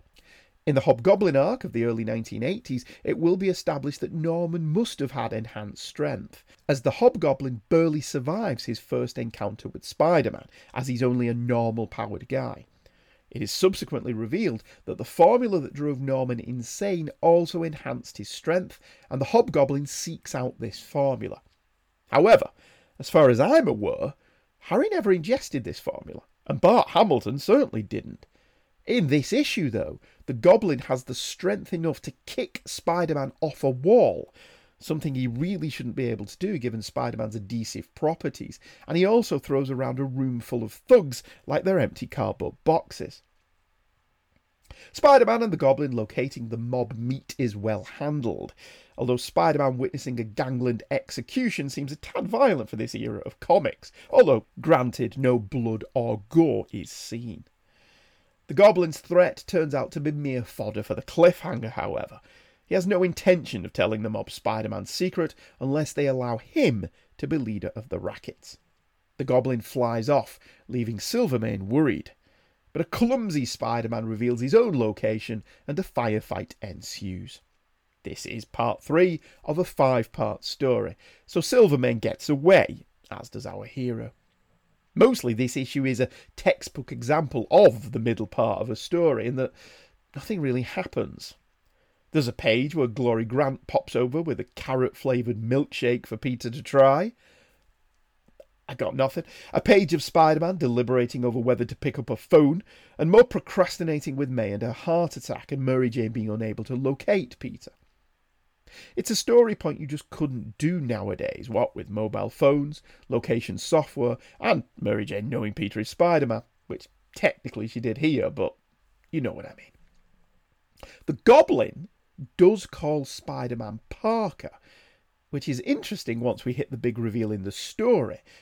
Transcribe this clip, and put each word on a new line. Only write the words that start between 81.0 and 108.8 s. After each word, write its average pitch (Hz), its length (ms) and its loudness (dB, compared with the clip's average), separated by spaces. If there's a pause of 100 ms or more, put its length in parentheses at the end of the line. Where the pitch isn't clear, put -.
so - 160 -2
Silvermane 139 580 4
gets - 300 -4
away, 151 560 4 (240)
as - 200 -14
does - 160 -12
our 98 200 -12
hero. 117 460 -6 (840)
Mostly 208 380 4
this 123 240 -2
issue 135 280 -2
is 123 140 0
a - 100 0 (280)
textbook - 560 -2
example 139 580 -2
of 151 400 6
the - 80 -4
middle 113 280 -2
part 107 340 0
of 117 80 -6
a 110 80 -6
story 151 480 0
in 127 100 -4
that 131 160 -2 (640)
nothing 180 240 -8
really 127 240 0
happens. - 720 -8 (760)
There's 143 160 0
a 120 60 -4
page 131 420 0
where 135 120 2
Glory 117 380 0
Grant 131 420 -2
pops - 300 -4
over 127 240 0
with 151 180 -4
a - 60 -8
carrot-flavoured 123 960 -2
milkshake 123 640 0
for 113 120 -10
Peter 123 320 -6
to 131 120 -10
try. 139 520 6 (1500)
I 135 60 -12
got 127 220 -6
nothing. 135 280 -2 (300)
A - 80 0
page 196 320 6
of 156 100 0
Spider-Man 160 540 4
deliberating 123 640 0
over 123 160 0
whether 120 260 0
to 123 100 -8
pick - 220 -6
up 120 120 -6
a 120 80 -4
phone, 156 460 6 (340)
and 160 120 0
more 220 140 10
procrastinating 165 920 -2
with 143 120 -2
May 113 220 -2
and 101 100 -6
her 117 120 -4
heart 170 420 -2
attack - 360 -12
and 139 120 -4
Mary 131 260 2
Jane 113 220 -2
being 110 180 -4
unable 110 360 -6
to 131 100 -8
locate 139 640 -2
Peter. - 320 -14 (1200)